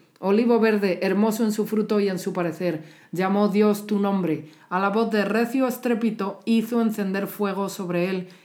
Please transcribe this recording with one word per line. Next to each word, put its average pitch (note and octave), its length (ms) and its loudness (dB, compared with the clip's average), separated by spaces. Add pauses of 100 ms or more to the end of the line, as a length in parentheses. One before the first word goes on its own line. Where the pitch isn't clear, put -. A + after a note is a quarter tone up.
(200)
Olivo A3+ 400 4
verde, G#3 420 2
hermoso G#3 420 2
en G#3+ 80 2
su G#3+ 140 0
fruto G#3+ 340 0
y G3+ 100 2
en F#3 100 -4
su F#3+ 120 -6
parecer, E3+ 520 -4 (280)
llamó F#3+ 360 2
Dios G#3 400 2
tu G#3 120 0
nombre. F#3 500 0 (200)
A F#3 100 -2
la G3 100 2
voz G#3+ 200 0
de G#3 160 2
recio A#3 420 0
estrépito A3+ 800 -2
hizo A3+ 360 2
encender G3 460 -2
fuego G3 420 -4
sobre F3 400 -2
él F#3 180 -4 (180)